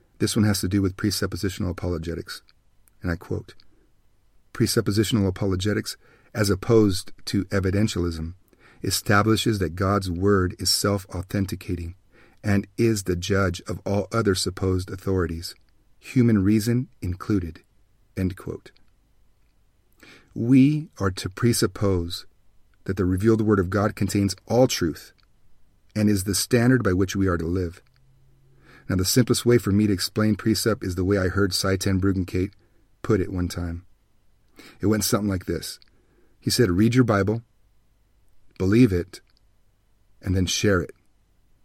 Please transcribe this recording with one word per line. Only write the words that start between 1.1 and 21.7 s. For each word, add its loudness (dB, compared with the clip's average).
apologetics. -8
And -4
I -2
quote, -10
"Presuppositional 0
apologetics, -4
as -2
opposed 2
to -2
evidentialism, -2
establishes 2
that -4
God's 0
word 2
is -4
self-authenticating -4
and 0
is 2
the -2
judge -2
of -8
all -2
other 2
supposed -2
authorities, -4
human 2
reason 2
included." -4
End -4
quote. -14
We 4
are 0
to -8
presuppose 0